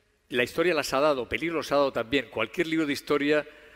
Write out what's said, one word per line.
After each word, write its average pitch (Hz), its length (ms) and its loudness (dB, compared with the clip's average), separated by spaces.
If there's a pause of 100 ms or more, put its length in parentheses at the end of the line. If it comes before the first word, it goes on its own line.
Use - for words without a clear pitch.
(280)
la 123 160 0
historia 165 300 0
las 147 200 -2
ha 135 60 2
dado, 139 300 2
peligros 156 260 -4
los 139 160 -4
ha 143 40 2
dado 139 180 2
también. 120 360 -2
Cualquier 117 380 -2
libro 160 180 0
de 143 60 -2
historia 147 560 0 (280)